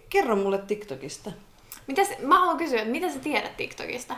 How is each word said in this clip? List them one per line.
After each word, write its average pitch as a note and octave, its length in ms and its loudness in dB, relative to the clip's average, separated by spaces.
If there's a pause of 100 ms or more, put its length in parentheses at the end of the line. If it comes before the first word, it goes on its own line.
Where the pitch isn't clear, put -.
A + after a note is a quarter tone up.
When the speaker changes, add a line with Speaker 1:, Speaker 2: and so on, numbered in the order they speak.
Speaker 1:
kerro C4+ 280 4
mulle G3 220 2
TikTokista. G3 760 -8 (540)
Speaker 2:
Mitäs, D#4+ 220 2 (140)
mä E4+ 160 6
haluan F4 180 4
kysyä, C4+ 220 0
että G#3+ 140 -2
mitä E4+ 200 0
sä C4+ 60 -8
tiedät - 380 -4
TikTokista? - 600 -8